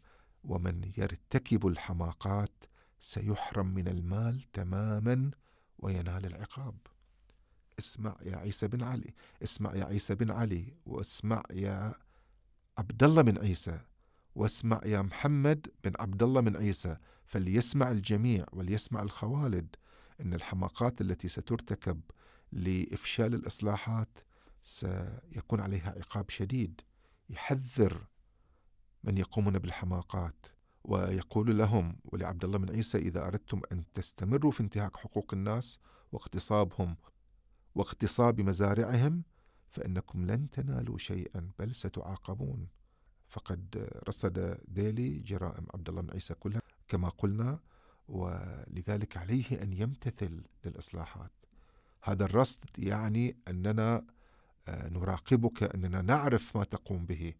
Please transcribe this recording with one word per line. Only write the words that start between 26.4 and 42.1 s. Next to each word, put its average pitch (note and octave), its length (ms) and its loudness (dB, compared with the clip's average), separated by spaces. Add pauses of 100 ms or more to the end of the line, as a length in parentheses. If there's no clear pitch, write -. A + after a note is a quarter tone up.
يحذر A#2 760 0 (960)
من G2 140 2
يقومون G2 400 2
بالحماقات F2+ 880 -4 (380)
ويقول G2 720 2
لهم G2+ 460 4
ولعبد F2+ 400 -4
الله G2 140 2
بن F#2+ 120 0
عيسى: A2 280 0
"إذا E2+ 280 0
أردتم G2 340 -4 (120)
أن F2 120 -4 (100)
تستمروا C3+ 580 0
في - 80 -2
انتهاك G#2 360 -2
حقوق - 380 -6
الناس G#2 440 -2 (340)
واغتصابهم F2+ 840 0 (800)
واغتصاب A2+ 640 2
مزارعهم A2+ 840 4 (480)
فإنكم F#2 560 -4
لن A#2+ 240 0
تنالوا C3 480 -4
شيئا F#2 600 -6
بل A2 160 -4
ستعاقبون." G2+ 1040 -6 (500)